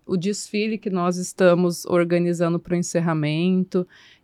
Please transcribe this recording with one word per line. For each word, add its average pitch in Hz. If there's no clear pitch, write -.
o 185
desfile 208
que 214
nós 180
estamos 180
organizando 175
pro 175
encerramento. 175